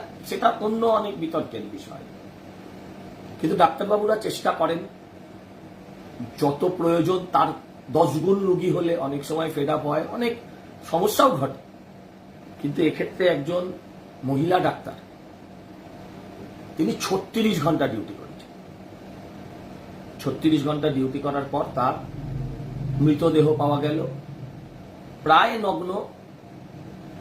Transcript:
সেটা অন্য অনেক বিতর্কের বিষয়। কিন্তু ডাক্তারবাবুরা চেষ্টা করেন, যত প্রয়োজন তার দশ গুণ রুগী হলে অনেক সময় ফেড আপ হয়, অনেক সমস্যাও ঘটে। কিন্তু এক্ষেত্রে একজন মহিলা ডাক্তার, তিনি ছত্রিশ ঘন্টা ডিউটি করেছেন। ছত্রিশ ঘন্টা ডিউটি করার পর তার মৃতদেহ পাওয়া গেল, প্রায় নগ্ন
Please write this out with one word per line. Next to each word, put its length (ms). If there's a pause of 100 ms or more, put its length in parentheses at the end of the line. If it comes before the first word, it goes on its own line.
(260)
সেটা 360
অন্য 240
অনেক 340
বিতর্কের 420 (100)
বিষয়। 280 (1400)
কিন্তু 160
ডাক্তারবাবুরা 580
চেষ্টা 360
করেন, 260 (1600)
যত 360
প্রয়োজন 420 (120)
তার 160 (440)
দশ 180
গুণ 300
রুগী 320
হলে 260
অনেক 280
সময় 260
ফেড 180
আপ 180
হয়, 240
অনেক 260 (540)
সমস্যাও 380
ঘটে। 300 (1000)
কিন্তু 200
এক্ষেত্রে 460
একজন 440 (520)
মহিলা 360
ডাক্তার, 340 (1800)
তিনি 240
ছত্রিশ 600
ঘন্টা 240
ডিউটি 260
করেছেন। 340 (1700)
ছত্রিশ 460
ঘন্টা 240
ডিউটি 300
করার 320
পর 140 (100)
তার 180 (1080)
মৃতদেহ 520
পাওয়া 260
গেল, 260 (1160)
প্রায় 380
নগ্ন 440 (1160)